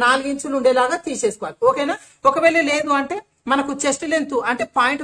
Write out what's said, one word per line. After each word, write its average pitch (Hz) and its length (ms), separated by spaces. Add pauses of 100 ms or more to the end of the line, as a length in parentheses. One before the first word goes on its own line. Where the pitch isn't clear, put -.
నాలుగు 269 280
ఇంచులు 277 260
ఉండేలాగా 254 380 (120)
తీసేసుకోవాలి. 208 480 (120)
ఓకేనా? 285 280 (320)
ఒకవేళ 330 320 (100)
లేదు 302 200 (100)
అంటే 349 180 (340)
మనకు 277 200 (100)
చెస్ట్ 277 300
లెంత్ 285 220 (160)
అంటే 247 140 (140)
పాయింట్ 269 240